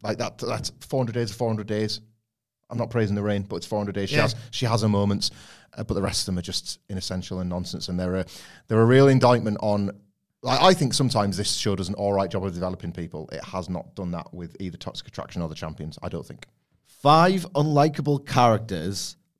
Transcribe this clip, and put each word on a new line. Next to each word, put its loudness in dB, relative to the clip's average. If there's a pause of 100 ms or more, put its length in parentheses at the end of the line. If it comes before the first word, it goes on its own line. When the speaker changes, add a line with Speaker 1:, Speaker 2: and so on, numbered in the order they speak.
Speaker 1:
Like, -4
that, -6
that's -4 (100)
four -4
hundred -2
days -2
of -14
four 0
hundred -4
days. -2 (680)
I'm -8
not -2
praising 2
the -2
reign, 0
but -8
it's -10
four -2
hundred -4
days. -2
She -2
Speaker 2:
Yeah. 2
Speaker 1:
has, 0 (160)
she -4
has 0
her 2
moments, 2 (480)
uh, -6
but -6
the -2
rest -2
of -4
them -4
are -6
just -8 (100)
inessential -8
and -4
nonsense. -6
And -4
they're -2
a, -2 (420)
they're 4
a 8
real 8
indictment 4
on, 0 (500)
like, 0
I 10
think 0
sometimes 2
this -2
show 0
does -4
an -4
all 0
right 2
job -4
of -4
developing -6
people. -10
It -10
has -8
not -6
done -6
that -8
with -12
either -8
Toxic -12
Attraction -10
or -6
the -10
champions, -10
I -8
don't -8
think. -18 (400)
Speaker 3:
Five 4
unlikable 2
characters 2 (220)